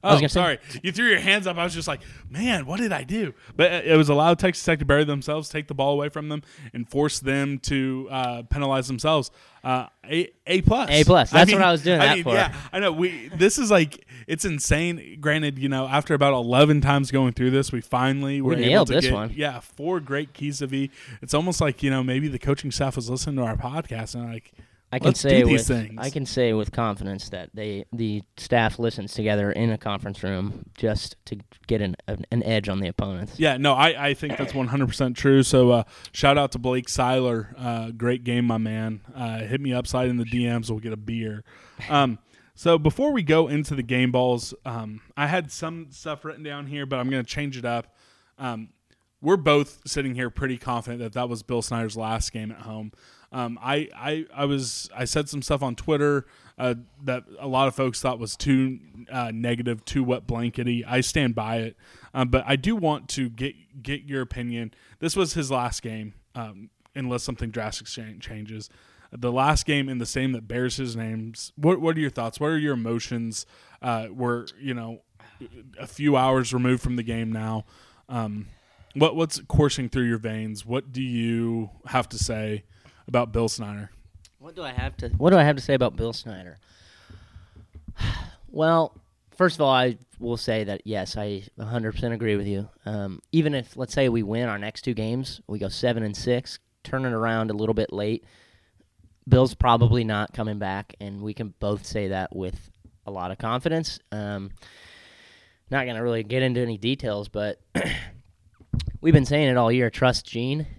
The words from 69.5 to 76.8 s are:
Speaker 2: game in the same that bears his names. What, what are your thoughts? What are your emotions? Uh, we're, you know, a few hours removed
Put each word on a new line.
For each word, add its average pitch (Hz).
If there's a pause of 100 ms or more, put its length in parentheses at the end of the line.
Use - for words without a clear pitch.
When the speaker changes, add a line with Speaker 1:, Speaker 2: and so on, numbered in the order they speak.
Speaker 2:
game 139
in 131
the 120
same 131
that 113
bears 123
his 123
names. 113
What, 156
what 165
are -
your 147
thoughts? 117
What 151
are 160
your 147
emotions? 117 (360)
Uh, 113
we're, 120 (120)
you 131
know, 117 (760)
a -
few 143
hours 131
removed 127